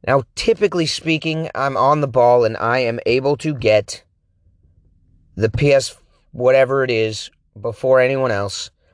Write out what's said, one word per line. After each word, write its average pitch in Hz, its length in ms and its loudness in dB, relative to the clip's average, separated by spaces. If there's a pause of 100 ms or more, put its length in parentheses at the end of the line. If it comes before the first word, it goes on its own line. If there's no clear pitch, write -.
Now, 131 160 2 (100)
typically 180 540 -2
speaking, 160 680 -4
I'm 135 240 -4
on 143 240 2
the 143 60 0
ball 120 360 4
and 110 140 -2
I 120 220 0
am 117 260 -2
able 135 320 0
to 156 160 -6
get 107 500 0 (1300)
the 104 120 -2
P 143 240 0
S 135 240 0 (360)
whatever 131 520 2
it 127 60 -2
is 110 400 -4 (320)
before 127 380 2
anyone 131 320 0
else. 101 400 -6 (220)